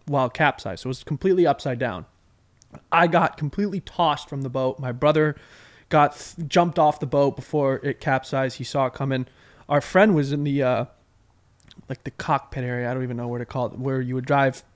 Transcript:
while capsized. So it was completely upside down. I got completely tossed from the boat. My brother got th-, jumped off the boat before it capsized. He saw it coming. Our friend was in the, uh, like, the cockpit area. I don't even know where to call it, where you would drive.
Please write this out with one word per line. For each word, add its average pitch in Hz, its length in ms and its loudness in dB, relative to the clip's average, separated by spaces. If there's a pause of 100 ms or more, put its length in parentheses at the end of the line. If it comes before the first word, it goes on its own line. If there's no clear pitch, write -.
while 135 220 0
capsized. - 540 0
So 127 40 -8
it 131 40 -4
was - 120 -8
completely 180 420 2
upside 131 340 0
down. 104 260 -4 (880)
I 170 140 6
got 165 280 2
completely 185 460 -4
tossed - 480 -2
from 139 120 -6
the 135 80 -6
boat. 131 300 -4
My 127 140 -4
brother 151 420 2 (540)
got 147 280 4
th-, - 300 -10
jumped 175 320 2
off 151 220 4
the 151 40 -4
boat 139 300 2
before 135 480 -2
it 139 160 -4
capsized. 135 580 -2
He 131 60 -10
saw 135 220 -2
it 123 80 -4
coming. 131 340 -4 (400)
Our 143 140 2
friend 196 340 4
was 139 160 0
in 147 140 -2
the, 139 180 0
uh, 123 220 0 (1040)
like, - 160 -10
the 131 60 -10
cockpit - 520 -4
area. 123 260 -4
I 127 40 -4
don't 127 100 -4
even 123 140 -6
know 120 100 -8
where 120 120 -6
to 120 60 -6
call 123 200 -4
it, - 120 -8
where 131 220 -2
you 127 160 -4
would 127 100 -4
drive. 139 380 0 (120)